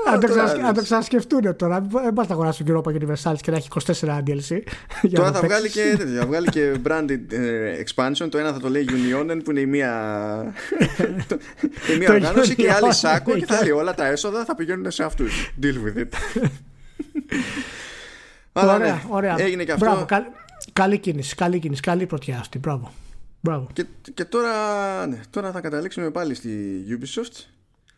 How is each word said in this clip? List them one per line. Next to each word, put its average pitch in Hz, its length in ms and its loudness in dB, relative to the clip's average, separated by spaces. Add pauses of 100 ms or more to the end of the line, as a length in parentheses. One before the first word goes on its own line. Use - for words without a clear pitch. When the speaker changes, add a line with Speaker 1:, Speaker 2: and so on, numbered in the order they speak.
Speaker 1:
Αν 214 120 4
το 240 80 4
Speaker 2:
τώρα 226 180 4
Speaker 1:
ξανασ-, 208 180 2
αν 254 100 2
το - 0 -
Speaker 2:
δεις. 214 100 2
Speaker 1:
ξανασκεφτούνε 226 720 2
τώρα, 175 280 0
δεν 226 320 0
πας 214 140 2
να 185 60 -2
αγοράσει 160 300 0
ο - 60 -4
Europa 160 240 0
Universalis 151 480 -2
και - 100 -2
να 160 60 0
έχει 147 80 -4
είκοσι - 200 -4
τέσσερα 151 400 -2
D 143 40 0
L 143 100 -2 (100)
C. 180 120 -2 (200)
<laughs> - 200 -12
Για 180 160 4
Speaker 2:
Τώρα 180 140 6
Speaker 1:
να 185 80 0
Speaker 2:
θα 165 60 4
βγάλει 208 160 4
Speaker 1:
παίξεις. 208 200 0 (100)
Speaker 2:
και, 208 60 6
τέτοια, 131 220 -2
θα 120 60 2
βγάλει 165 240 2
και 143 260 4 (120)
branded, 143 440 -2
ε, 110 540 -2
expansion. 143 440 0
Το 147 80 -2
ένα 151 160 0
θα 135 60 -8
το 131 100 -2
λέει 139 200 2
Unionen, 131 540 0
που 156 80 -2
είναι 143 80 2
η 139 60 2
μία, 113 880 -2 (240)
<laughs> 190 500 0
το-, 180 100 -2 (560)
η 160 40 2
μία 175 100 4
Speaker 1:
Το 208 60 10
Speaker 2:
οργάνωση 190 420 4
και 196 100 4
η 190 40 6
άλλη 208 220 6
Speaker 1:
Unionen, 175 260 2
Speaker 2:
Sacco 208 220 0
και 170 60 -2
θα 208 100 2
Speaker 1:
ναι. 220 60 4
Speaker 2:
λέει, 175 100 4
«Όλα 160 220 2
τα 160 120 -2
έσοδα 196 400 -2
θα - 100 -4
πηγαίνουν 185 360 -4
σε 190 120 -4
αυτούς. - 580 -2
Deal 139 140 2
with 107 280 -4
it». 127 40 -4 (340)
Speaker 1:
<laughs> 220 60 2 (2000)
Speaker 2:
Αλλά 190 200 6
Speaker 1:
Ωραία, 208 200 4
Speaker 2:
ναι, 160 160 -4
Speaker 1:
ωραία. 196 300 0
Speaker 2:
έγινε 180 240 0
και 156 140 -2
Speaker 1:
Μπράβο, 214 180 4
Speaker 2:
αυτό. 185 100 0
Speaker 1:
καλ-, 208 200 2 (480)
καλή 196 240 4
κίνηση, 147 380 -4
καλή 180 240 0
κίνηση, 143 220 -4
καλή 180 240 0
πρωτιά 139 340 -6
αυτή. - 200 -10
Μπράβο. 135 340 -6 (480)
Μπράβο. 147 320 -2
Speaker 2:
Και, 175 120 -4 (280)
και 175 120 -6
τώρα, 208 840 -2
ναι, 117 120 -6 (100)
τώρα 196 220 -4
θα 180 100 -8
καταλήξουμε 160 500 -4
πάλι 160 220 -4
στη 101 560 -6
Ubisoft. 135 540 -8 (540)